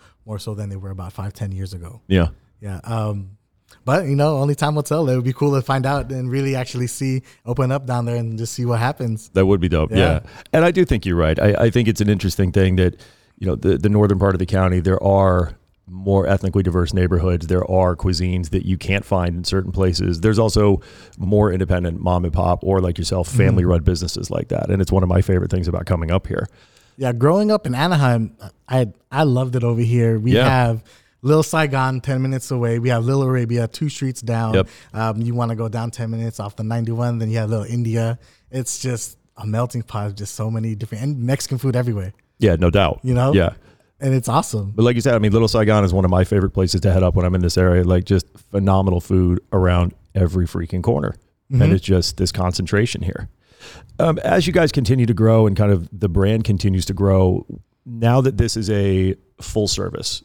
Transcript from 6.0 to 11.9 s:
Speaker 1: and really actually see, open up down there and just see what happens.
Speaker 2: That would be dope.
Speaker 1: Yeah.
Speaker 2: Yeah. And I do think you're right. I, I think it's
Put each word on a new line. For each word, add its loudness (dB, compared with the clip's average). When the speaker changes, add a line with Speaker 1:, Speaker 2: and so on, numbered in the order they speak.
Speaker 1:
and -6
really -2
actually -6
see, -4
open -2
up -4
down -2
there -2
and -4
just -8
see -4
what 0
happens. -4
Speaker 2:
That 2
would 4
be 0
dope. 0
Speaker 1:
Yeah. -2
Speaker 2:
Yeah. 4
And 4
I 4
do 2
think 0
you're 0
right. 2
I, 4
I 4
think 2
it's 0